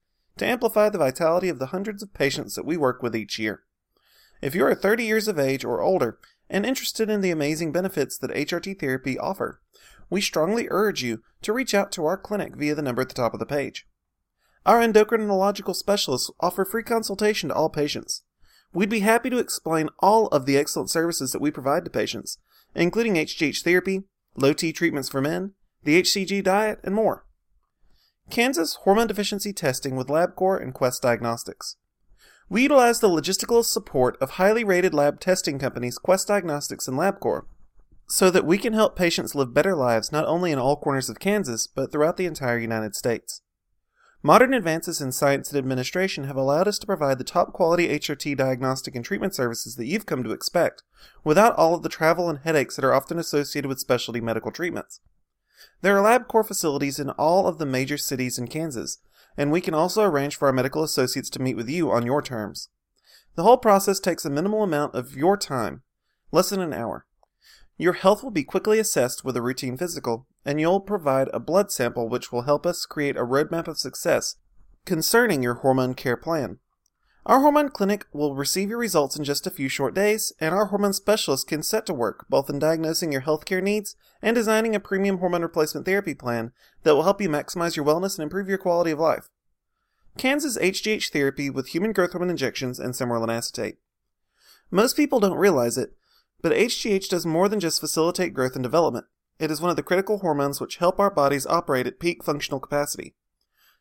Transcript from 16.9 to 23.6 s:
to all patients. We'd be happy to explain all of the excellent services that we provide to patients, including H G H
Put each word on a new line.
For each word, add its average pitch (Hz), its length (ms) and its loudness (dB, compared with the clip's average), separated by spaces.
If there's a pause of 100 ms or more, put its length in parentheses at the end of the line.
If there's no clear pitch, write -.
to - 60 -2
all 156 160 0
patients. - 540 -4 (500)
We'd 196 160 2
be 226 100 0
happy 233 300 2
to 247 80 0
explain 160 500 -2 (120)
all 214 260 6
of 139 180 0
the 139 140 4
excellent 147 320 -2
services 165 420 -2
that - 80 -4
we 147 100 0
provide 147 360 -2
to - 40 -14
patients, - 460 -4 (380)
including 180 420 2
H 156 220 -2
G 160 80 2
H - 160 -2